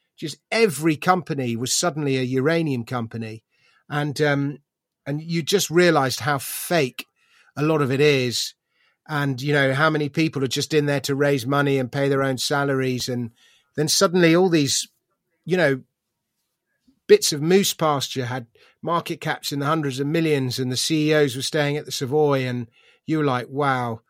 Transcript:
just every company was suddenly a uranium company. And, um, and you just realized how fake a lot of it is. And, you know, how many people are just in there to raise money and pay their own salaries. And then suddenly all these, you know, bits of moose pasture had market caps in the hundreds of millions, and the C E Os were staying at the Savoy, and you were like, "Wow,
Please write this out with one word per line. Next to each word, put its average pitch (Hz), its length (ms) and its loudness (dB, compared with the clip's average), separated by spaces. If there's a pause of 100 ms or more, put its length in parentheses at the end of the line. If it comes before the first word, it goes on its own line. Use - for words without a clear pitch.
(160)
just 151 220 -12 (120)
every 165 460 2
company 139 600 -2
was 123 160 -4
suddenly 147 420 -2
a 131 60 0
uranium 131 640 0
company. 113 580 -8 (460)
And, 147 320 -4
um, 143 380 0 (460)
and 147 160 -6
you 165 220 -4
just 180 260 0
realized 156 520 4
how 139 160 -2
fake - 680 -4 (520)
a 139 60 -2
lot 156 180 2
of 127 100 0
it 135 80 0
is. 135 540 2 (560)
And, 143 320 -2
you 143 100 -2
know, 139 220 2
how 156 160 2
many 151 180 -2
people 151 340 -2
are 135 60 -2
just 139 260 -4
in 151 120 4
there 143 160 0
to 139 140 -4
raise 143 300 2
money 139 340 2
and 123 120 -4
pay 139 160 0
their 135 160 2
own 135 140 -2
salaries. 131 720 -2
And 120 220 -6 (440)
then 151 140 -2
suddenly 175 480 4
all 185 100 4
these, 151 400 0 (560)
you 175 140 -2
know, 139 240 2 (1300)
bits - 260 4
of 143 80 -4
moose 185 320 4
pasture 139 520 -2
had 120 200 -8 (360)
market 165 380 -4
caps - 320 -6
in 143 80 -4
the 143 60 -2
hundreds 143 340 -2
of 143 80 -2
millions, 147 500 0
and 127 140 -4
the 123 60 -4
C 151 320 0
E 156 60 4
Os 143 200 4
were 135 60 -8
staying 147 340 -2
at 147 100 -8
the 131 60 -12
Savoy, 139 540 0
and 123 240 -6 (360)
you 156 120 -2
were 147 80 0
like, 123 240 -2
"Wow, 131 600 -2